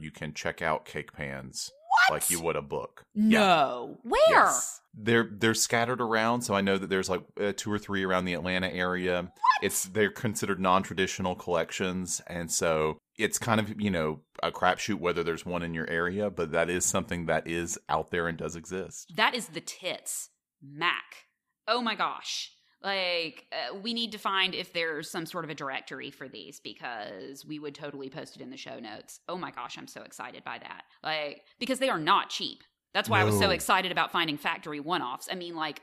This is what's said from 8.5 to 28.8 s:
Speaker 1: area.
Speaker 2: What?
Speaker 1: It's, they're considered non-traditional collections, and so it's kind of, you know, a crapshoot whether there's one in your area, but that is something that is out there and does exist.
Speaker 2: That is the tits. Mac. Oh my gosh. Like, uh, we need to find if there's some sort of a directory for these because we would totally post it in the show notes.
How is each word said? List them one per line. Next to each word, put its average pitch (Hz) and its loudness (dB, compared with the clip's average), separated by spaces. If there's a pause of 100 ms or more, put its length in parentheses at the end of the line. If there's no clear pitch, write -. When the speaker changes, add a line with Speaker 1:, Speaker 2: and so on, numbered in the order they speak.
Speaker 1:
area. 90 0
Speaker 2:
What? 90 -10 (300)
Speaker 1:
It's, - 0
they're 92 2
considered 101 -2
non-traditional 92 2
collections, 90 -2
and 85 -6
so 78 2 (220)
it's 107 0
kind 110 2
of, 104 -4
you 104 0
know, 78 0 (220)
a 85 2
crapshoot 92 2
whether 85 2
there's 80 -2
one 87 -2
in 85 -4
your 82 -4
area, 90 0
but 82 -2
that 85 4
is 90 2
something 87 -2
that 80 0
is 85 -2 (120)
out 78 0
there 85 0
and 82 -4
does 80 -6
exist. 87 -10
Speaker 2:
That 226 4
is 233 -6
the 160 -10
tits. - -10 (320)
Mac. 147 -2 (420)
Oh 240 2
my 220 -2
gosh. - -4 (300)
Like, 180 -2
uh, 143 -6
we 214 -6
need 233 -4
to 208 -10
find 190 2
if 175 -6
there's 165 -2
some 165 -4
sort 170 -6
of 151 -8
a 156 -6
directory 135 -8
for 139 -16
these 98 -16
because 120 -12
we 151 -10
would 147 -10
totally 139 -10
post 135 -14
it 135 -16
in 127 -14
the 135 -14
show 123 -12
notes. 110 -14